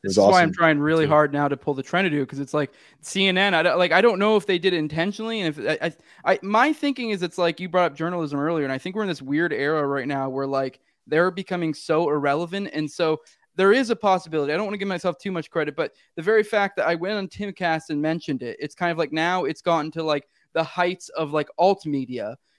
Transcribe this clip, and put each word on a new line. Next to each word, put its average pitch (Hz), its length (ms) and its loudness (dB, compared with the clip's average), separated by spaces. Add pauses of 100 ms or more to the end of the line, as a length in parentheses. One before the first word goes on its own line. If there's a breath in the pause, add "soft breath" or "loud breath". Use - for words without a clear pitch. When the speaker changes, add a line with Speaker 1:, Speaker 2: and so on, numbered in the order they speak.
Speaker 1:
was 95 120 -2
Speaker 2:
This 101 80 6
is 98 40 8
why - 20 -
Speaker 1:
awesome. 175 200 6
Speaker 2:
I'm - 40 -4
trying 160 260 4
really 156 260 2
Speaker 3:
Too. 143 40 2
Speaker 2:
hard 151 240 4
now 143 140 0
to 139 100 -2
pull 147 160 -4
the 135 100 -6
Trendu, 156 440 0
'cause 135 120 -10
it's 139 140 -10
like, 151 180 0 (300 soft breath)
C 196 260 0
N 185 100 2
N, 196 180 2
I 165 80 4
don't, 170 160 2
like, 180 120 4
I 175 100 6
don't 208 180 4
know 214 180 4
if - 80 -2
they 185 140 0
did 180 140 2
it 175 40 2
intentionally. 202 640 -4
And 156 160 -4
if 139 240 -4
I, 165 60 -2
I, - 460 -4
I, - 100 -4
my 220 280 2
thinking 277 380 -4
is, 196 140 -4
it's 175 160 -6
like, 170 200 0
you 180 80 -8
brought 175 240 2
up 139 60 -18
journalism 160 420 -4
earlier, 156 240 -2
and 135 100 -2
I 135 40 -4
think 180 180 -8
we're 214 80 -4
in 202 60 -4
this 160 120 -6
weird 151 300 0
era 147 360 0
right 139 200 -4
now 135 220 -4
where, 135 180 -4
like, 135 320 -4 (280)
they're 170 240 2
becoming 175 420 -4
so 160 360 0
irrelevant. 156 640 -2
And 156 160 -4
so 156 320 -2 (340 soft breath)
there 190 180 6
is 247 160 2
a 233 60 0
possibility. 160 580 0
I 160 40 0
don't 208 80 -2
wanna 202 120 -6
give 196 100 -6
myself 180 300 -4
too 196 140 -8
much 170 180 -6
credit, 147 260 -4
but 156 180 -4 (220)
the 170 60 -10
very 214 220 4
fact 202 340 0
that 135 100 2
I 170 80 2
went 185 220 -4
on 190 100 -6
Timcast 180 640 -4
and 147 120 -4
mentioned 156 420 -4
it, 117 160 -8
it's 143 160 -10
kind 175 160 -2
of 156 60 -6
like 160 140 -2
now 165 340 -2
it's 151 160 -4
gotten 160 300 0
to, 165 120 -8
like, 147 240 -2 (260)
the 160 100 0
heights 180 460 -2
of, 151 220 -4
like, 151 160 -2 (120)
alt 190 260 4
media. 123 500 -6 (240)